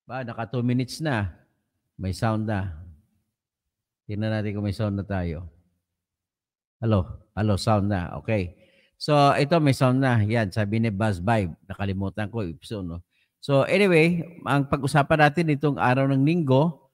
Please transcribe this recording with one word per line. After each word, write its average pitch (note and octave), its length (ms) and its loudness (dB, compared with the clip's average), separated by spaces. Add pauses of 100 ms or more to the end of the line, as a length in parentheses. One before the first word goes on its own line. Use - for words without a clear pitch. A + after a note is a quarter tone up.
Ba, B2+ 240 -10
naka A2+ 240 -10
two A#2+ 160 -2
minutes B2 320 0
na. A#2 320 -2 (640)
May F#2 160 -6
sound A2 400 -2
na. F#2 320 -6 (1300)
Tingnan G#2+ 240 -4
natin G#2 240 -4
kung G#2 80 -4
may G2+ 80 -2
sound G#2 240 -2
na F#2+ 80 -6
tayo. F2 400 -4 (1400)
Hello, A2 400 0 (160)
hello, G#2+ 160 2
sound G2+ 320 0
na. F#2 320 -4
Okay. F#2+ 400 -4 (400)
So, - 160 -2 (240)
ito D3 240 2
may C#3 160 2
sound C3 240 2
na. B2 240 2
Yan, A2 240 0
sabi G#2+ 320 -2
ni A#2 80 0
Buzz G2 320 -2
Vibe. G2+ 320 0 (160)
Nakalimutan G2 640 -6
ko, A2+ 80 -6
ipso, F#2+ 400 -10
no? E2+ 240 -10 (400)
So, C#3 240 2
anyway, F3 560 4 (160)
ang C#3 240 0
pag-usapan D3 560 2
natin D3+ 320 2
itong C#3 240 0
araw B2+ 320 2
ng C3+ 160 2
Linggo D#3+ 680 2